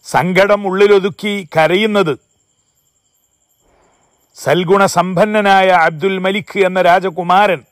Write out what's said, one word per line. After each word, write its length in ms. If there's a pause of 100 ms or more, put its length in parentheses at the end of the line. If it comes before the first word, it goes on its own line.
സങ്കടം 600
ഉള്ളിലൊതുക്കി 680 (140)
കരയുന്നത് 680 (2250)
സൽഗുണസമ്പന്നനായ 1300 (120)
അബ്ദുൽ 380
മലിക് 460
എന്ന 180
രാജകുമാരൻ 800 (120)